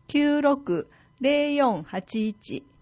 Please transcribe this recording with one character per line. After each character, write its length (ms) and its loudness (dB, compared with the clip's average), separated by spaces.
九 340 2
六 480 0
零 360 2
四 260 2
八 460 -6
一、 340 -10